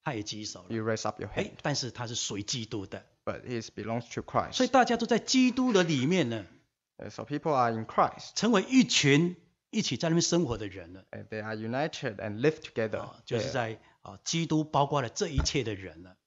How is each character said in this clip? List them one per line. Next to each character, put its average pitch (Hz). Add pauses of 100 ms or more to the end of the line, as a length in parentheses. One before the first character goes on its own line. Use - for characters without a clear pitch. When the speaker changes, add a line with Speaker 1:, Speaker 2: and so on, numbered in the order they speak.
Speaker 1:
他 151
也 107
举 107
手 92
了。 90
他 110
也 -
举 -
手 -
了。 -
Speaker 2:
You 110
raise 110
up -
your 113
hand. 196
Speaker 1:
哎， - (100)
但 147
是 123
他 123
是 117
属 -
于 101
基 117
督 104
的。 98 (180)
Speaker 2:
But -
he 120 (120)
belongs 113
to 120
Christ. -
Speaker 1:
所 254
以 240
大 254
家 233
都 233
在 226
基 254
督 254
的 190
里 139
面 147
呢。 110 (520)
Speaker 2:
Uh, 104
so 110
people 147
are 123
in 113
Christ. -
Speaker 1:
成 214
为 196
一 254
群 156 (320)
一 214
起 -
在 165
那 165
边 170
生 170
活 117
的 104
人 90
了。 95
Speaker 2:
And 104
they 107
are 110
united 120
and 104
live 156
together. 110
Speaker 1:
哦， -
就 117
是 107
在， 113 (220)
哦， 98
基 165
督 156
包 143
括 143
了 113
这 185
一 139
切 135
的 107
人 87
了。 90